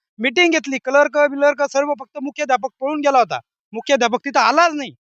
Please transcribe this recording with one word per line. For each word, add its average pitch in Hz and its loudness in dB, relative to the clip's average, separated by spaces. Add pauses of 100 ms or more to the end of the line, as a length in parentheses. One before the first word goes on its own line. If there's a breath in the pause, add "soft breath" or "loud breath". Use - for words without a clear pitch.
(200)
मीटिंग 277 2
घेतली, 294 -2
क्लर्क 285 2 (120)
बिलर्क 277 0
सर्व, 285 -2
फक्त 262 -18
मुख्याध्यापक 262 -4 (100)
पळून 294 -4
गेला 277 2
होता. 156 -2 (340)
मुख्याध्यापक 233 0
तिथं - 0
आलाच 302 4
नाही. 269 -8 (100)